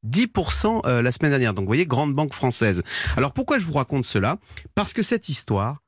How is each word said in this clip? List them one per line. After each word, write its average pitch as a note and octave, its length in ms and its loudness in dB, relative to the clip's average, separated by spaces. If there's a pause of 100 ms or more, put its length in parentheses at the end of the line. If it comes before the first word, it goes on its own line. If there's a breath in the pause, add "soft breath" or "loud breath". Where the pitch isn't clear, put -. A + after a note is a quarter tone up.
dix D3 240 0
pour F#3+ 260 -2
cent, A3 360 0
euh, B2 160 2
la B2 80 2
semaine D3+ 180 0
dernière. B2 240 2
Donc, G2 120 -2
vous F#2+ 40 -4
voyez, D3 160 2
grande C#3 300 0
banque D3 180 0
française. G#2+ 480 2 (360 loud breath)
Alors, C#3+ 160 0
pourquoi C4 260 0
je F3+ 60 -2
vous D#3+ 80 -6
raconte C3+ 300 0
cela ? A2 360 0 (340 loud breath)
Parce G3+ 200 0
que A3+ 100 0
cette - 260 -2
histoire A2+ 580 -2